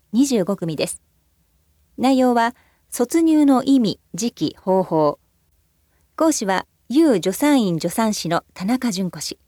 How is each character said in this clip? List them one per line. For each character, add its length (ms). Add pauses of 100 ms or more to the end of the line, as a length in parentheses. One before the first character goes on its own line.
(140)
二 140
十 180
五 100
組 220
で 100
す。 140 (960)
内 200
容 160
は、 220 (340)
卒 320
乳 240
の 180
意 180
味、 180 (140)
時 180
期、 260
方 260
法。 360 (960)
講 160
師 140
は、 200 (260)
有 260
助 160
産 340
院 120
助 80
産 280
師 140
の 140 (120)
田 100
中 260
純 200
子 80
氏。 180 (100)